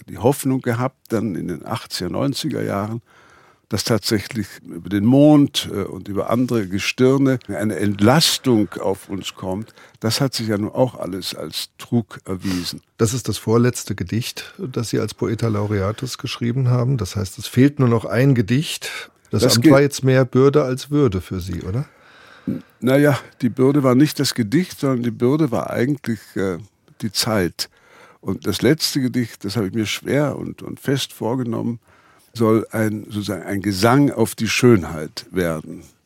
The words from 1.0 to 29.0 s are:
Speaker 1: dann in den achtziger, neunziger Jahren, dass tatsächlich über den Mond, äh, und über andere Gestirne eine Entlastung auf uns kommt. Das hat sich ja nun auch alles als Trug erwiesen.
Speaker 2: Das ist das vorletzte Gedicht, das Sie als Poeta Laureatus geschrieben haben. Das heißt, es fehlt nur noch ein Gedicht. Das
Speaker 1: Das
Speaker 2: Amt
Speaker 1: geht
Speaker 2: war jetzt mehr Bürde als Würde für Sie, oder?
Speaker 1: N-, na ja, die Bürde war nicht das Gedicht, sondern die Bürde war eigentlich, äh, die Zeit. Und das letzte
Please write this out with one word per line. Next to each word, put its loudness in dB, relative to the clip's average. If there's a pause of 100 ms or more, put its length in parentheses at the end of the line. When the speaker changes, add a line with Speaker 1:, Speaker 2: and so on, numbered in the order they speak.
Speaker 1:
dann -2
in -6
den -8
achtziger, -8
neunziger -4
Jahren, -4 (680)
dass -4
tatsächlich -2 (200)
über -12
den 2
Mond, 6
äh, -2
und -10
über -4
andere 0
Gestirne 2 (100)
eine -4
Entlastung 4 (120)
auf -4
uns -8
kommt. -8 (260)
Das 0
hat 0
sich -4
ja 0
nun -2
auch 0
alles -8
als -10
Trug -4
erwiesen. -6 (180)
Speaker 2:
Das 2
ist -6
das -4
vorletzte 0
Gedicht, -8
das -6
Sie 0
als -4
Poeta -2
Laureatus -4
geschrieben -4
haben. 2
Das -6
heißt, -6
es -10
fehlt 4
nur 4
noch 2
ein 2
Gedicht. -2 (200)
Das 0
Speaker 1:
Das 6
Speaker 2:
Amt 4
Speaker 1:
geht 10
Speaker 2:
war 8
jetzt 0
mehr 4
Bürde 4
als -6
Würde 2
für -8
Sie, -8
oder? -4 (600)
Speaker 1:
N-, -6 (180)
na 4
ja, 4 (220)
die 2
Bürde 2
war 4
nicht 4
das -2
Gedicht, -2
sondern 0
die -4
Bürde 2
war -4
eigentlich, -2 (140)
äh, -2 (420)
die -6
Zeit. -2 (500)
Und -8
das -4
letzte 2